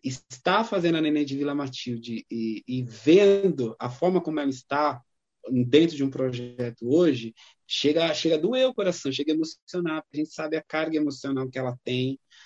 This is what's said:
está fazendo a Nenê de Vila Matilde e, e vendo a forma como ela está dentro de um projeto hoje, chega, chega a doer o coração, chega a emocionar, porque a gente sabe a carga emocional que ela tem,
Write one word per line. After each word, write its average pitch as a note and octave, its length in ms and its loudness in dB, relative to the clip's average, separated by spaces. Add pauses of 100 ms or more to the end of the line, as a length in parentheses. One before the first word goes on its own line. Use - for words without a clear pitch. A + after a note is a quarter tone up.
está - 600 -2
fazendo E3+ 340 2
a D#3 40 0
Nenê D3+ 220 2
de C#3 140 -4
Vila C#3+ 180 -2
Matilde A#2+ 720 -8
e, A2+ 380 -4
e B2+ 160 -4
vendo F3 960 4
a B2 100 -4
forma F3+ 320 0
como D#3 200 -4
ela C#3 80 0
está C#3 520 -2 (680)
dentro D#3 260 6
de C#3 80 0
um C3+ 60 0
projeto B2 800 -6
hoje, C3+ 440 2 (320)
chega, D#3+ 480 0
chega D#3+ 220 0
a D3+ 40 0
doer B3+ 280 2
o B3+ 60 0
coração, F3+ 380 -2
chega C#3+ 200 -2
a D#3 40 2
emocionar, D#3+ 680 -4
porque - 140 -12
a D3+ 60 -2
gente D3+ 100 -10
sabe D#3 240 -6
a D#3 60 -6
carga D#3+ 340 -2
emocional C#3 520 -2
que B2+ 80 -8
ela B2+ 280 -4
tem, B2+ 340 -2 (260)